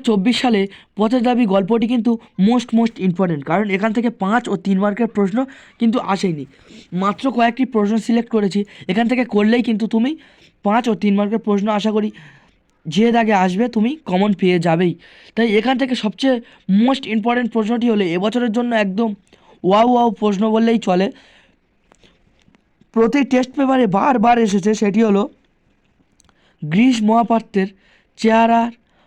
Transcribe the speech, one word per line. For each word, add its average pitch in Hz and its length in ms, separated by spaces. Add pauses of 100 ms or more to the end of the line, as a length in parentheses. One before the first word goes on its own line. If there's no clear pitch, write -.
চব্বিশ 214 360
সালে 226 180 (360)
পথের 226 260
দাবি 247 240
গল্পটি 196 400
কিন্তু 233 260 (360)
most, 240 200 (100)
most 226 180 (120)
important, 175 420
কারণ 196 200
এখান 190 220
থেকে 233 180 (120)
পাঁচ 202 200 (100)
ও - 40
তিন 190 220
মার্কের 208 380
প্রশ্ন 202 220 (420)
কিন্তু 233 180
আসেনি। 175 460 (480)
মাত্র 196 380
কয়েকটি 233 340
প্রশ্ন 208 320
সিলেক্ট 233 340
করেছি, 202 300 (280)
এখান 214 200
থেকে 247 160
করলেই 220 380
কিন্তু 214 240
তুমি 226 240 (560)
পাঁচ 226 220
ও 220 60
তিন 208 240
মার্কের 208 200
প্রশ্ন 208 280 (120)
আশা 214 180
করি 214 120 (760)
যে 170 260
দাগে 220 220 (100)
আসবে 190 240
তুমি 233 220 (140)
কমন 190 260 (100)
পেয়ে 180 260
যাবেই। 170 260 (420)
তাই 233 140 (100)
এখান 240 200
থেকে 262 160
সবচেয়ে 233 420 (420)
most 262 260 (100)
important 240 400
প্রশ্নটি 226 380
হলো 202 120 (120)
এবছরের 220 360
জন্য 240 220
একদম 214 340 (560)
ওয়াও 208 280
ওয়াও 240 160 (120)
প্রশ্ন 208 220 (120)
বললেই 226 240
চলে, 185 280 (1900)
প্রতি 226 300
টেস্ট 254 320
পেপারে 262 300
বারবার 240 500 (100)
এসেছে, 196 280
সেটি 208 280
হলো 202 200 (1400)
গ্রীশ 220 400
মহাপাত্রের 226 640 (520)
চেহারার 226 520 (340)